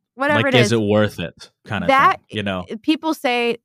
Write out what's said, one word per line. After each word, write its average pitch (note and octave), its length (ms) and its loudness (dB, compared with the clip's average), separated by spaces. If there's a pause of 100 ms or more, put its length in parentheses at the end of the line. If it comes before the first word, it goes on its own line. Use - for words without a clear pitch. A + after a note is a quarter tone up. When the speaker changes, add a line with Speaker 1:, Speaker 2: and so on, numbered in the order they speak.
(160)
Speaker 1:
whatever C#4+ 280 0
Speaker 2:
Like, C4 120 0
Speaker 1:
it - 0 -
Speaker 2:
is G#3+ 120 6
Speaker 1:
is. A2 60 0
Speaker 2:
it A2+ 80 2
worth G#2 380 0
it - 320 -12 (140)
kind G2 180 -6
of E3+ 60 0
Speaker 1:
That, C#4 280 2 (120)
Speaker 2:
thing, - 80 -8
you G#2+ 60 -4
know? F#2 280 -4
Speaker 1:
i-, A3+ 100 -8
people D#4+ 320 -2
say A#3+ 520 -2